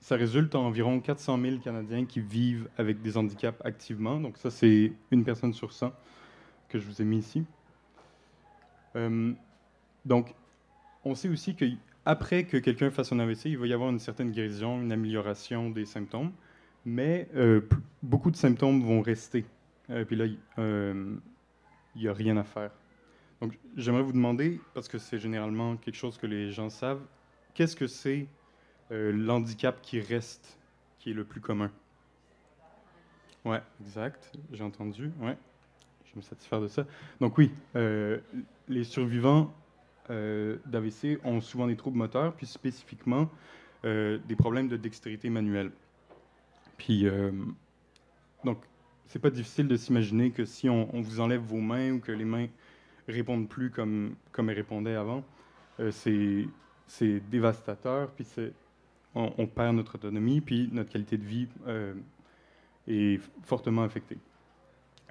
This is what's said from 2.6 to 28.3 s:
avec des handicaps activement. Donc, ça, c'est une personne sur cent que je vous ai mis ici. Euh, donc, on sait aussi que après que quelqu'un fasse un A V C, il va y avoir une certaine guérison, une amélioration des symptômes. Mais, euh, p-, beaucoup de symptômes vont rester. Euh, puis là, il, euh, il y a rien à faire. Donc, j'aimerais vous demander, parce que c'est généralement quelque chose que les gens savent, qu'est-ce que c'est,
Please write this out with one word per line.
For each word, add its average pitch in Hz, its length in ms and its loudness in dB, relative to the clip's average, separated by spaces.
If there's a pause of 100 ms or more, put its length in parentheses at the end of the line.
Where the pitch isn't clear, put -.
avec 107 240 0
des 110 140 -2
handicaps 110 480 0
activement. 113 560 -4
Donc, 135 160 -6
ça, - 160 -4
c'est 110 400 8 (200)
une 123 120 8
personne 117 300 0
sur 110 180 -10
cent 127 220 -4 (760)
que - 100 -4
je 101 80 -4
vous 104 160 -6
ai 107 40 2
mis 110 140 2
ici. 139 260 -2 (1500)
Euh, 113 340 0 (720)
donc, 123 320 2 (720)
on 135 100 -2
sait 185 140 -4
aussi 165 260 -2
que - 80 -2 (400)
après 165 400 2
que 180 140 0
quelqu'un 131 340 2
fasse 131 220 -2
un 120 60 2
A 117 60 2
V 113 100 0
C, 151 140 -6
il 151 80 -2
va 120 80 -2
y 120 60 0
avoir 123 200 0
une 120 80 0
certaine 117 320 -4
guérison, 110 500 -4
une 120 100 -2
amélioration 110 800 -2
des 110 160 -4
symptômes. 113 480 -6 (520)
Mais, 143 500 0
euh, 113 260 8
p-, - 160 4 (260)
beaucoup 143 280 2
de - 40 0
symptômes 135 480 4
vont 113 180 6
rester. 113 440 -2 (440)
Euh, 120 140 -2
puis 110 140 -2
là, 113 80 2
il, 110 120 -2 (200)
euh, 101 580 -2 (800)
il 117 60 -12
y 110 80 0
a 101 40 0
rien 107 220 2
à 104 80 2
faire. 104 280 -8 (680)
Donc, 110 180 -6 (200)
j'aimerais 123 260 2
vous 135 80 -2
demander, 127 480 2 (140)
parce - 160 -10
que - 80 -8
c'est 110 200 -8
généralement 110 600 -4
quelque 113 180 -10
chose 117 220 -8
que 117 100 -6
les 104 240 -4
gens 110 180 -6
savent, 135 360 -6 (480)
qu'est-ce 165 240 2
que 131 100 -2
c'est, 139 400 -4 (640)